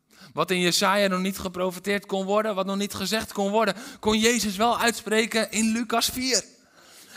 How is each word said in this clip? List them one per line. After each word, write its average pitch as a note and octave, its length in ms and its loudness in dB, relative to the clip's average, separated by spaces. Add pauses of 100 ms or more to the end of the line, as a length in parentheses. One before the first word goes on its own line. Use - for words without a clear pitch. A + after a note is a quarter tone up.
(320)
Wat E3+ 180 -2
in F3+ 100 2
Jesaja F#3+ 480 2
nog F#3 120 0
niet F#3+ 180 -4
geprofeteerd F#3 680 -4
kon F#3+ 180 -2
worden, G#3 300 0
wat F#3+ 120 -2
nog G3 100 -4
niet G3+ 180 -4
gezegd G3 380 -4
kon G3 180 -2
worden, G#3 240 2 (260)
kon G#3+ 180 2
Jezus G#3+ 380 2
wel G#3+ 240 2
uitspreken A3+ 680 0
in A3 220 2
Lucas A#3 340 0
vier. B3+ 380 0 (720)